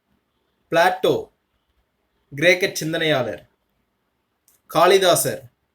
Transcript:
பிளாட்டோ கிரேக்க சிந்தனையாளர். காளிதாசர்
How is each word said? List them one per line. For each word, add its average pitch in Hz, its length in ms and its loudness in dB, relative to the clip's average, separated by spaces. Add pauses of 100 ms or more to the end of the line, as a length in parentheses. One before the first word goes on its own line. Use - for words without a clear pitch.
(720)
பிளாட்டோ 175 420 0 (1300)
கிரேக்க 180 320 0 (100)
சிந்தனையாளர். 156 640 -4 (1300)
காளிதாசர் 170 680 2 (320)